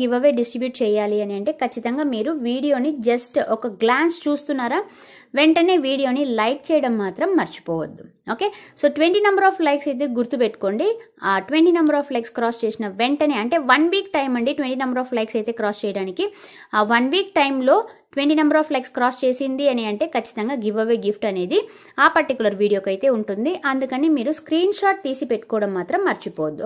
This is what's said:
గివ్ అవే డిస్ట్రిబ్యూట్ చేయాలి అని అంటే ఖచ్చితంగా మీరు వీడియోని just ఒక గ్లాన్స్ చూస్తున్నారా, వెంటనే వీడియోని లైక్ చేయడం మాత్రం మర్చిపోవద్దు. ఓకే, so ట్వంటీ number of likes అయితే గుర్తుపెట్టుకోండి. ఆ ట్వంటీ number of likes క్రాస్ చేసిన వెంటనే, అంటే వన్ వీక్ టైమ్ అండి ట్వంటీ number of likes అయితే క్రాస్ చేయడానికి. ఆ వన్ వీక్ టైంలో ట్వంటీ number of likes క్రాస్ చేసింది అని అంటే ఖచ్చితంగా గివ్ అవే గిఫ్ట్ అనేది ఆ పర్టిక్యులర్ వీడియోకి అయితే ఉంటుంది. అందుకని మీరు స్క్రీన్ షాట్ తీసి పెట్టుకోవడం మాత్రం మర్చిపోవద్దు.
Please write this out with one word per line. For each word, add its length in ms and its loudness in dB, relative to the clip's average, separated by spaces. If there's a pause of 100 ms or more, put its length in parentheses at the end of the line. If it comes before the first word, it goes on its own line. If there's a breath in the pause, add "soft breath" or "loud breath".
గివ్ 180 0
అవే 120 4 (100)
డిస్ట్రిబ్యూట్ 420 -4
చేయాలి 420 0
అని 140 -6
అంటే 140 -4 (100)
ఖచ్చితంగా 500 -4
మీరు 180 -2 (180)
వీడియోని 420 0 (160)
just 280 0 (200)
ఒక 140 -4 (140)
గ్లాన్స్ 420 2
చూస్తున్నారా, 540 -2 (600 loud breath)
వెంటనే 360 4 (120)
వీడియోని 360 0 (180)
లైక్ 280 -2
చేయడం 340 2
మాత్రం 260 -2 (120)
మర్చిపోవద్దు. 640 -6 (300)
ఓకే, 140 -2 (320 loud breath)
so 80 4 (100)
ట్వంటీ 280 4
number 240 4
of 80 0 (100)
likes 240 0
అయితే 140 -2 (120)
గుర్తుపెట్టుకోండి. 720 0 (420 loud breath)
ఆ 20 2 (160)
ట్వంటీ 300 6
number 240 4
of 140 -10
likes 220 -6
క్రాస్ 260 -2
చేసిన 220 -2 (140)
వెంటనే, 420 2
అంటే 160 0 (140)
వన్ 220 6
వీక్ 240 -2
టైమ్ 220 0
అండి 200 0
ట్వంటీ 240 -2
number 200 -2
of 60 -14 (100)
likes 200 -4
అయితే 200 -4
క్రాస్ 240 -2
చేయడానికి. 420 -4 (520 loud breath)
ఆ 40 6 (120)
వన్ 220 2
వీక్ 240 -2
టైంలో 380 2 (360 loud breath)
ట్వంటీ 260 2
number 200 4
of 140 0
likes 220 -4
క్రాస్ 280 0
చేసింది 480 0
అని 180 0
అంటే 240 -2
ఖచ్చితంగా 400 -4 (100)
గివ్ 200 -2
అవే 120 2 (100)
గిఫ్ట్ 240 -2
అనేది 280 -2 (460 loud breath)
ఆ 20 8 (100)
పర్టిక్యులర్ 460 0
వీడియోకి 300 0
అయితే 240 0
ఉంటుంది. 360 -2 (200)
అందుకని 440 0
మీరు 240 0
స్క్రీన్ 380 0
షాట్ 300 0
తీసి 240 -4
పెట్టుకోవడం 460 -2
మాత్రం 300 -2
మర్చిపోవద్దు. 580 -6